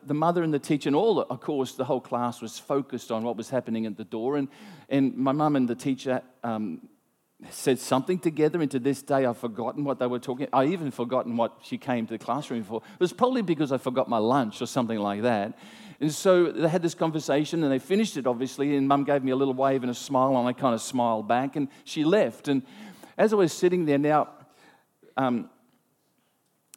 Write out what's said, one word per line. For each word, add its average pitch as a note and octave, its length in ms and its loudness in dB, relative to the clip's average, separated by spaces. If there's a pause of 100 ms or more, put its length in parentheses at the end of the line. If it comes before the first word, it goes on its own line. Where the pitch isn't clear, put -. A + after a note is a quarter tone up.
the C#3+ 80 -4
mother E3+ 300 2
and D#3+ 100 0
the C#3+ 60 2
teacher D3 300 -2
and C#3 60 4
all, F#3+ 240 4
of B2+ 220 -4
course, C3+ 320 -2
the B2+ 120 -4
whole C3 160 0
class A#2+ 400 -4
was A2+ 180 -12
focused C#3 520 -4
on A2+ 120 -2
what A#2 140 -2
was A2+ 120 -8
happening A2+ 380 -2
at G2 100 -8
the A2 80 -10
door. B2 320 -2
And, C3+ 100 0 (400)
and C3+ 300 2
my C3+ 140 2
mum D3+ 240 2
and B2+ 120 4
the A#2 80 0
teacher, C3 460 -2 (220)
um, G#2+ 440 -6 (640)
said C3 300 0
something C3+ 400 0
together, D#3 420 0
and C#3+ 100 0
to C3+ 80 -2
this C3+ 220 -2
day C3+ 240 2
I've A#2+ 120 0
forgotten A#2+ 460 -6
what C3+ 160 -2
they B2 80 0
were B2 120 -2
talking. B2+ 340 -6
I C3+ 140 6
even E3 240 -2
forgotten A#2+ 440 -2
what A#2 260 0
she - 160 -8
came A#2+ 300 -2
to A2+ 60 -8
the A2 40 -4
classroom A#2+ 460 -6
for. A2 180 -8 (120)
It - 60 -8
was F3+ 140 0
probably B3+ 280 2
because D#3 300 0
I C3 60 0
forgot B2+ 300 -2
my A#2+ 100 0
lunch A2+ 440 0
or B2 40 -4
something A2+ 340 -2
like G2+ 240 -2
that. A2 340 0 (420)
And D3+ 120 0
so F3+ 400 4
they D#3+ 160 0
had E3+ 140 0
this E3 140 -2
conversation, D#3 680 0
and C#3 80 2
they C3 80 2
finished G3 380 0
it, C3 100 -2
obviously, C3 480 0
and C#3 120 2
Mum C#3+ 160 4
gave C#3 200 2
me C3 80 0
a B2+ 40 2
little C3+ 180 2
wave C3+ 300 0
and B2 80 -2
a A#2 40 -6
smile, C3 420 0
and A#2+ 100 2
I B2+ 60 0
kinda A#2+ 260 0
smiled A2+ 480 -2
back, B2+ 280 0
and C#3+ 120 -2 (160)
she - 200 -4
left. D#3+ 440 2
And C#3 160 2 (540)
as G#3+ 160 4
I - 20 4
was F#3 180 4
sitting F3+ 320 2
there C#3+ 140 4
now, D3 300 2 (880)
um, B2 320 0 (1300)